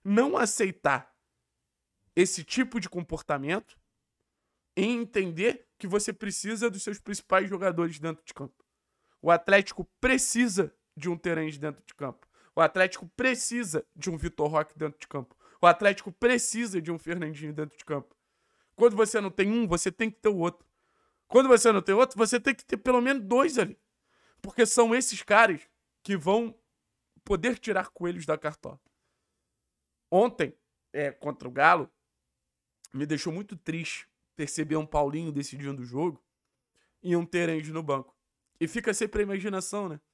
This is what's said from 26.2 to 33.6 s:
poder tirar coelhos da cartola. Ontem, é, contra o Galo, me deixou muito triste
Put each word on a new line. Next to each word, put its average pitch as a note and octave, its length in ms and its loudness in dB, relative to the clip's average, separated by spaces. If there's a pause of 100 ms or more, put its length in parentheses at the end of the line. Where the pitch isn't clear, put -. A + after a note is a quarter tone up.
poder G3+ 360 -2
tirar F#3+ 300 -4
coelhos F3 360 -8
da D#3 120 -2
cartola. - 420 -10 (1300)
Ontem, G3 480 2 (340)
é, C#3+ 200 -4
contra - 360 -10
o B2+ 40 -10
Galo, D3 380 4 (1000)
me C#3 140 -6
deixou D3+ 260 -4
muito G3+ 240 -12
triste - 540 -10 (260)